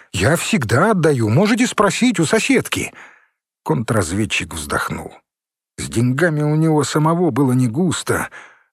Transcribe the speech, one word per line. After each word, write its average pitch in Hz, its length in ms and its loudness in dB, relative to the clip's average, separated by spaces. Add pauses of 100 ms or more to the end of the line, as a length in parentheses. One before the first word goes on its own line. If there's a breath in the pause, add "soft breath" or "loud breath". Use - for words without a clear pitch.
(120 loud breath)
Я 107 240 0
всегда 156 560 0
отдаю, 147 380 2
можете 208 380 2
спросить 208 520 0
у 165 60 2
соседки». - 680 0 (680 loud breath)
Контрразведчик 101 920 -2
вздохнул. 78 600 -8 (640)
С - 100 -10
деньгами 135 540 0
у 151 140 0
него 156 280 2
самого 160 480 0
было 127 220 2
не 127 140 2
густо, 113 600 -2 (440 loud breath)